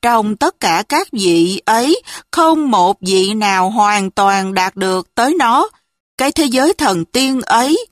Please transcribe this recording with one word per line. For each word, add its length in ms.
trong 340
tất 240
cả 300
các 220
vị 540
ấy, 360
không 400
một 300
vị 320
nào 360
hoàn 420
toàn 420
đạt 220
được 400
tới 240
nó. 300
Cái 140
thế 140
giới 280
thần 320
tiên 360
ấy 500